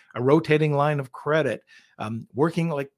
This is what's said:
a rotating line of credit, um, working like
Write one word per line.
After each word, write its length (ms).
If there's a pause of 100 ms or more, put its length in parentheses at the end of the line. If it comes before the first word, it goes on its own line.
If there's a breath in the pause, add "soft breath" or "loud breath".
(160 soft breath)
a 80
rotating 500
line 260
of 120
credit, 500 (380 soft breath)
um, 340
working 360
like 280